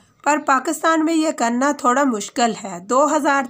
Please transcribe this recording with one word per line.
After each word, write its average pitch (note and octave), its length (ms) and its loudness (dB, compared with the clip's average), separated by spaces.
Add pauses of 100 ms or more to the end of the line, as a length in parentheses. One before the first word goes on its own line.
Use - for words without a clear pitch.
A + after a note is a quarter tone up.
(240)
पर D4 160 2
पाकिस्तान D#4+ 640 0
में D#4+ 120 0
ये D#4 200 0
करना B3 400 0
थोड़ा B3 300 2
मुश्किल A#3 500 -2
है। F#3 280 -12
दो B3 240 2
हज़ार C#4 440 0